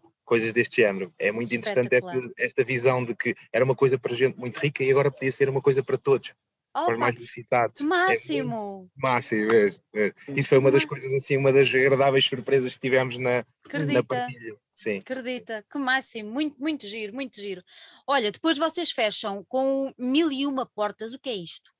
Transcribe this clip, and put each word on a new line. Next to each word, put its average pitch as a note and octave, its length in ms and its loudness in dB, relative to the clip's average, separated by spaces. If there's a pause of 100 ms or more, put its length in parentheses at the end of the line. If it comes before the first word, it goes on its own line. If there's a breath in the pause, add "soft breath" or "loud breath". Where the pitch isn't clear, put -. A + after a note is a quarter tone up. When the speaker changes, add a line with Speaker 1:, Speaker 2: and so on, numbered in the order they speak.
(260)
Speaker 1:
coisas A2+ 260 2
deste A2+ 300 2
género. G2 360 2
É G2+ 140 0
muito A#2 240 -4
interessante B2 400 0
esta, B2 140 0
Speaker 2:
Espetacular. - 280 -6
Speaker 1:
esta B2+ 280 0
visão B2+ 400 2
de A2+ 100 -6
que A#2 180 -4 (200 loud breath)
era A#2 100 4
uma C3 140 2
coisa C3 200 4
para A#2+ 160 -4
gente B2 240 0
muito B2 220 -8
rica C#3+ 240 -2
e C3 80 2
agora C#3 180 4
podia C3+ 220 -4
ser C3+ 160 2
uma C3+ 140 -2
coisa C#3 240 2
para C3 120 -2
todos, - 360 0 (400)
para C4+ 80 -4
os E4 140 0
Speaker 2:
Opa, A2+ 40 -4
Speaker 1:
mais A#2+ 160 0
Speaker 2:
que A#2+ 60 -16
Speaker 1:
necessitados. - 600 -2
É - 40 -6
muito D4+ 40 0
Speaker 2:
máximo. C4 1080 -2
Speaker 1:
máximo, A#2 500 0
mesmo, G#2 340 4 (120)
mesmo. G#2 220 -2 (200)
Isso C#3 140 0
foi C#3 80 6
uma C3+ 140 6
das D3 120 6
Speaker 2:
Ma- D#3 60 -8
Speaker 1:
coisas, C3 240 -8
assim, C3+ 240 0
uma C3+ 160 2
das C3+ 200 6
agradáveis C3+ 520 4
surpresas B2+ 480 0
que - 80 -16
tivemos B2+ 360 0
na, B2 200 0
na A#2+ 80 -4 (200)
Speaker 2:
Acredita. A#3+ 380 0
Speaker 1:
partilha. A#3+ 520 -6 (180)
Sim. - 260 -4
Speaker 2:
Acredita, A#3+ 720 -10
que - 60 -8
máximo, B3+ 540 -4
muito, D4 280 -4
muito C#4+ 280 -4
giro, G#3 260 -8
muito B3+ 260 -10
giro. G3 220 -10 (460 loud breath)
Olha, B3 240 2
depois D#4 260 0
vocês D#4+ 340 -2
fecham G3+ 560 -4
com C4+ 420 0
o - 80 -18
Mil C#4 340 0
e C#4 160 -2
Uma C4 180 -4
Portas, G#3 480 -6
o C4 60 -14
que C#4 100 -10
é A#3 60 -4
isto? E3+ 340 -12 (100)